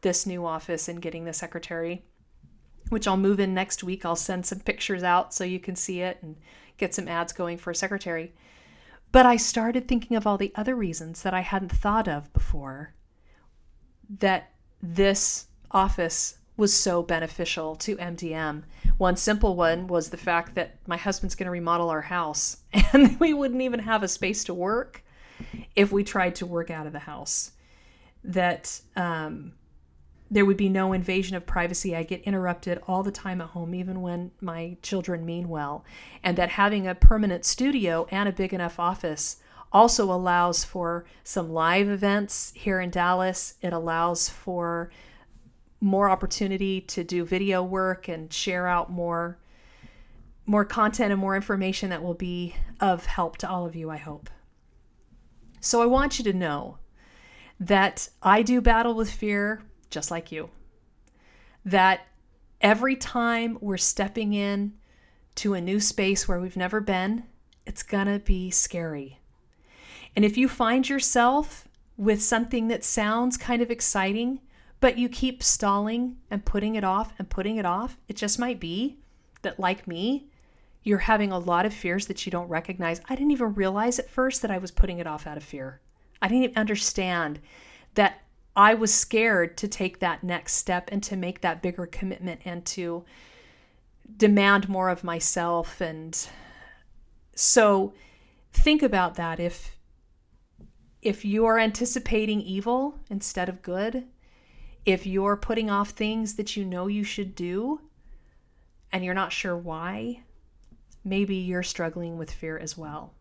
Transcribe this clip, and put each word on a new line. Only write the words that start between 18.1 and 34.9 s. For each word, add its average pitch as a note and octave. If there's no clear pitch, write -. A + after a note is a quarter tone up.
D E3
M. D#3
One F#3
simple G#3+
one F3
was E3+
the F3+
fact E3+
that -
my F3
husband's F#3+
gonna F3+
remodel E3+
our D#3
house E3
<laughs> G3+
and C#4
we D#4+
wouldn't C4
even B3
have G#3+
a F#3+
space G#3
to F3+
work G3+
if G3+
we G3+
tried F3+
to F3+
work E3+
out D#3
of D#3
the D3
house. -
That, F3+
um, D#3+
there G3+
would G3
be G3
no F#3+
invasion F#3
of F3
privacy. F3
I E3
get F3+
interrupted F3+
all F#3+
the G3+
time F#3
at E3
home, E3+
even F#3
when F3+
my E3+
children F3+